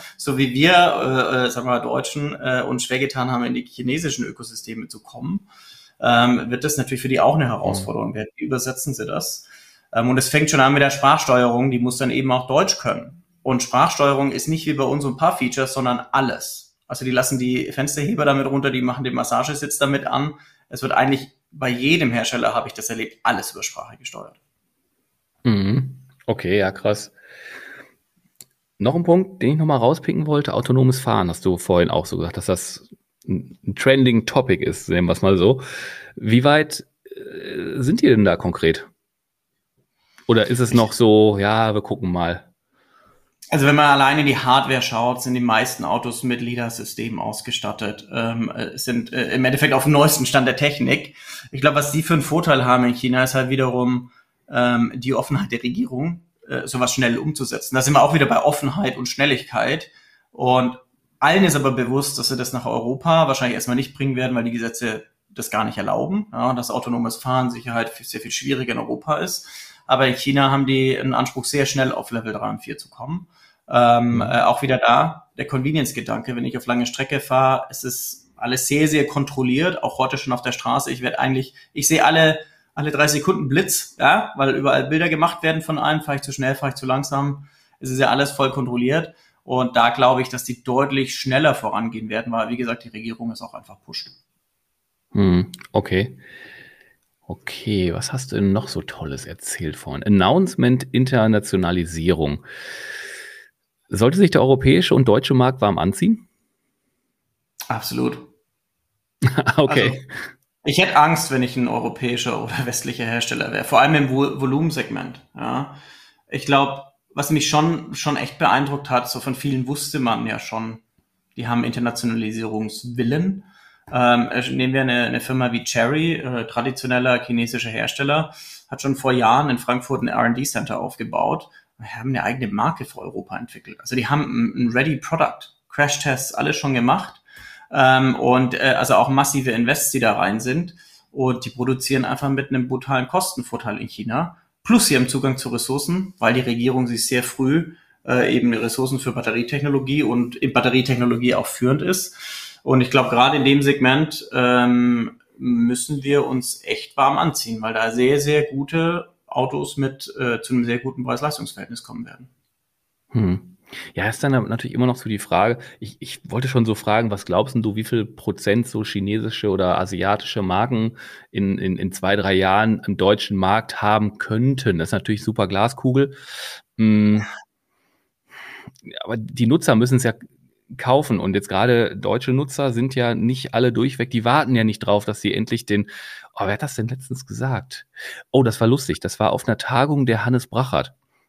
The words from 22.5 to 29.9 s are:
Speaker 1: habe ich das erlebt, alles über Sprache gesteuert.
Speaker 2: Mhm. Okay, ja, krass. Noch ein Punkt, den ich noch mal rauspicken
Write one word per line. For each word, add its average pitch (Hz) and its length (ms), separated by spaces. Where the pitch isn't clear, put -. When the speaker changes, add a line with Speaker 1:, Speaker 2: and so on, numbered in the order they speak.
Speaker 1:
habe 117 140
ich - 60
das - 160
erlebt, 113 340
alles - 280
über - 120
Sprache - 340
gesteuert. - 420
Speaker 2:
Mhm. 110 540
Okay, 95 320
ja, 95 140
krass. - 400
Noch 123 160
ein 170 80
Punkt, 180 380
den 135 100
ich 156 60
noch 160 80
mal 151 120
rauspicken 147 480